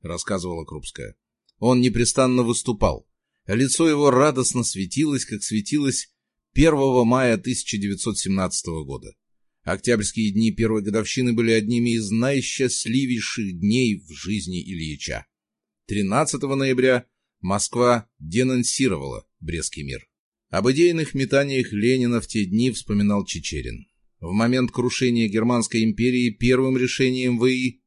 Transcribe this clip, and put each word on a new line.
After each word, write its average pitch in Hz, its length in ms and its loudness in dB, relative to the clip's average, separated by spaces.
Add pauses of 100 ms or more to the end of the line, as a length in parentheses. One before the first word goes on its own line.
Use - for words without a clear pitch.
рассказывала 85 640 0
Крупская. 71 480 -12 (460)
Он 123 200 6
непрестанно 123 640 2
выступал. 113 640 0 (380)
Лицо 131 420 2
его 147 220 4
радостно 127 540 4
светилось, 131 600 -2
как 104 180 -10
светилось 131 680 -2 (400)
первого 135 520 4
мая 120 340 4
тысяча 113 400 -6
девятьсот 101 400 -4
семнадцатого 90 640 -4
года. 67 300 -12 (480)
Октябрьские 107 680 -2
дни 110 220 2
первой 107 300 0
годовщины 110 500 -2
были 113 200 2
одними 117 420 0
из 110 160 -4
наисчастливейших 120 1500 -2
дней 107 380 2
в - 140 -20
жизни 90 500 -6
Ильича. 78 640 -8 (640)
Тринадцатого 123 680 -2
ноября 131 520 2 (340)
Москва 117 800 0
денонсировала 104 1080 -2 (140)
Брестский 80 440 -8
мир. 65 220 -12 (440)
Об 104 200 0
идейных 160 420 2
метаниях 135 640 0
Ленина 120 480 0
в - 40 -12
те 104 200 -2
дни 113 240 0
вспоминал 104 560 -2
Чичерин. 62 600 -10 (320)
В 85 140 -10
момент 120 380 2
крушения 120 580 0
Германской 110 560 0
империи 120 460 0
первым 127 480 2
решением 127 600 0
В 117 60 2
И 127 420 0